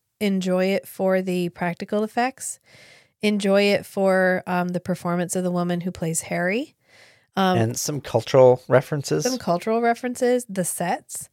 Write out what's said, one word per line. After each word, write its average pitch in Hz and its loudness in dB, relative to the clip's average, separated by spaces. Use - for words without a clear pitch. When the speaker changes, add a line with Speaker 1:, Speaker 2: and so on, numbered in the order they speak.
Speaker 1:
enjoy 185 2
it 196 -2
for 190 0
the 180 -2
practical 185 -4
effects. 240 -4
Enjoy 202 2
it 202 2
for, 185 0
um, 180 -2
the 175 -4
performance 175 -4
of 185 0
the 180 -2
woman 175 -2
who 180 -6
plays 165 -4
Harry. 185 -4
Um, 190 2
Speaker 2:
And 117 0
some 147 -4
cultural 127 6
references. 143 2
Speaker 1:
some 254 -2
cultural 220 -2
references, 240 0
the 190 -4
sets. - -6